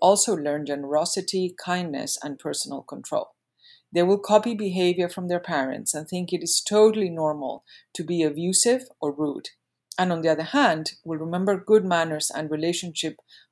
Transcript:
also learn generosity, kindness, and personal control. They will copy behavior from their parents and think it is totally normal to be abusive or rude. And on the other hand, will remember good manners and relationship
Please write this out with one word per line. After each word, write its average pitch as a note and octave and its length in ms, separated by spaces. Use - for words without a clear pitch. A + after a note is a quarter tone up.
also G3 340
learn D3 300
generosity, E3+ 920
kindness, F3 640
and D3 160
personal C#3+ 440
control. - 480
They E3+ 120
will G3 160
copy G#3 360
behavior F3+ 540
from F3+ 200
their F3 120
parents C3+ 540
and D3+ 120
think F3+ 280
it D#3+ 80
is - 180
totally G#3+ 480
normal D3+ 560
to E3+ 100
be E3+ 180
abusive F3+ 600
or D3+ 100
rude. D3 380
And F3+ 140
on E3 80
the D#3+ 80
other D#3 140
hand, D#3 500
will E3 140
remember F3+ 400
good G#3 300
manners E3 440
and D#3 200
relationship E3 680